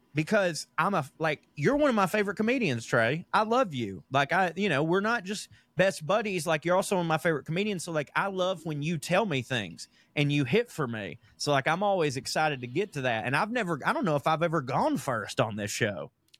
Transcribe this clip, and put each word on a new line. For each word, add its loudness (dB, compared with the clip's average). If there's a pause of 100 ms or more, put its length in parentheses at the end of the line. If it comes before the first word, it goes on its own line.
(140)
because 2 (120)
I'm 4
a, 2 (140)
like, -2
you're 4
one 4
of 2
my 4
favorite 0
comedians, 0
Trey. 2
I 4
love 0
you. -6
Like, 2
I, 2
you 0
know, 2
we're 2
not -2
just -8 (280)
best 2
buddies. 0
Like, 0
you're 2
also 0
one 2
of -2
my 2
favorite 0
comedians. -4
So, -8
like, -4
I 0
love -4
when -6
you -2
tell 0
me -2
things -6 (260)
and 2
you 2
hit 0
for -4
me. -8 (180)
So, -4
like, 2
I'm 0
always 0
excited -2
to -10
get -4
to -4
that. 0
And -2
I've 0
never, -2
I 2
don't -2
know 2
if 0
I've 2
ever 0
gone 0
first -4
on 0
this -4
show. -2 (280)